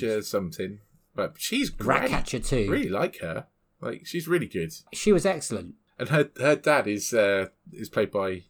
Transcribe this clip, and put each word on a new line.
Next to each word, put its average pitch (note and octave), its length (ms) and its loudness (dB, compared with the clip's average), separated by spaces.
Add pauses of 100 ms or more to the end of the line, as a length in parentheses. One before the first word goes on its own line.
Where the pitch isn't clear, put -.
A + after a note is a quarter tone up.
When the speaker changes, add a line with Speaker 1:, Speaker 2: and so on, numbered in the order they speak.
(180)
Speaker 1:
to G#2 60 -2
Speaker 2:
something. F#2+ 560 -4 (360)
But G2 220 -4
she's C4 320 -2
great. - 320 0 (100)
Speaker 1:
Ratcatcher C3 280 0
too. A2 300 0
Speaker 2:
Really A#3 200 0
like G#2 300 -2
her. E2+ 280 -6 (340)
Like, - 240 -8
she's E3 220 -6
really E3 200 2
good. E2 260 -4 (200)
Speaker 1:
She - 180 4
was F3 140 6
excellent. A2+ 480 -4 (240)
Speaker 2:
And - 120 -6
her, D3 200 4 (100)
her C#3+ 160 4
dad D3 320 2
is, G#2 260 -2
uh, G2 340 4 (260)
is A2 160 -12
played G#2+ 200 0
by F#2+ 400 -2